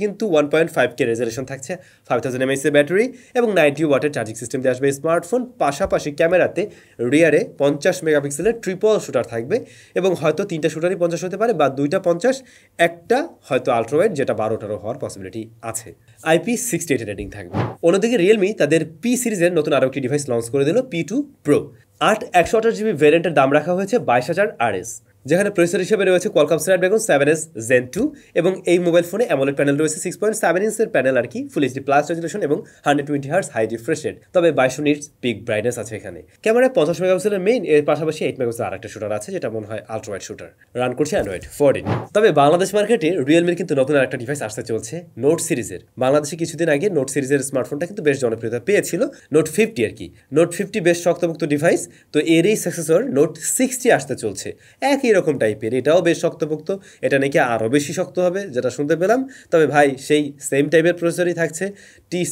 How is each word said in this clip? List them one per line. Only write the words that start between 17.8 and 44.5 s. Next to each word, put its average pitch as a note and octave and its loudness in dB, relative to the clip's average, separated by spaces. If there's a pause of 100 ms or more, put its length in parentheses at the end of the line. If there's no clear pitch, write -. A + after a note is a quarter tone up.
অন্যদিকে G3+ 4
Realme G3+ 4 (120)
তাদের D#3 2 (200)
পি A#3+ -2 (120)
সিরিজের F3+ 0
নতুন D#3 0
আরও C3 4
একটি C#3 -6
ডিভাইস C#3+ -2
লঞ্চ A#2 -2
করে C#3 0
দিল, G3 0 (140)
পি E3+ -4 (100)
টু A3 -4 (280)
প্রো। C#3+ 4 (520)
আট G#3+ 2 (180)
একশো E3+ 2
আঠাশ A3 2
জিবি G#3+ -2
ভ্যারিয়েন্টের E3 6
দাম C3+ 6
রাখা D3+ 0
হয়েছে G3 -2 (140)
বাইশ B2+ 2
হাজার G3 0 (200)
আরএস, F#2+ -6 (380)
যেখানে G3 2
প্রসেসর F3 2
হিসেবে G3+ 0
রয়েছে F#3 2
Qualcomm D3+ 4
Snapdragon F#3 2
সেভেন C#3+ 4
এস D#3 -2 (280)
Gen B2 4 (100)
টু G#3 0 (360)
এবং E3+ 2 (200)
এই F3 6 (100)
মোবাইল E3+ 4
ফোনে G#3+ 0
অ্যামোলেড C#3 0
প্যানেল C#3+ 2
রয়েছে D#3 -2
সিক্স E3+ -8
পয়েন্ট G#3+ -2
সেভেন F3+ 2
ইঞ্চের A3 -2
প্যানেল C3 2
আর B2 -4
কি, A3+ -8 (120)
ফুল D3+ 0
এইচডি A#2+ -8
প্লাস C#3+ 2
রেজোলিউশন E3 -6
এবং D3 0 (280)
হান্ড্রেড C#3+ 2
টোয়েন্টি C#3 -4
হার্জ F#3+ 0 (100)
হাই A2+ 0 (120)
রিফ্রেশ D3 -4
রেট। G2 -6 (200)
তবে E3+ 4 (100)
বাইশশো C3 0
নিটস D3 0 (180)
পিক A#2+ -2 (120)
ব্রাইটনেস A2+ -2
আছে A2+ -12
এখানে। F2 -14 (240)
ক্যামেরায় B3 2
পঞ্চাশ D#3+ 2
মেগাপিক্সেলের F#3 0
মেইন, A#3 2 (120)
এর D3 6
পাশাপাশি D#3 -2
এইট B2+ -4
মেগাপিক্সেল A#2 -4
আরেকটা F#2+ -10
শুটার G#2 -6
আছে G#2+ -12
যেটা C#3 -6
মনে G#2+ -8
হয় A2 -10 (120)
আল্ট্রাওয়াইড G#2 -8
শুটার। E2+ -14 (320)
রান B2 0
করছে D3+ 0
Android F#2+ -6 (140)
ফোরটিন। B2 2 (300)
তবে G#3 6 (120)
বাংলাদেশ F3 4
মার্কেটে G#3 2 (200)
Realme-র F3 4
কিন্তু F3 -4
নতুন C#3+ 0
আরেকটা C3 0
ডিভাইস C#3+ -6
আসতে A#2+ -8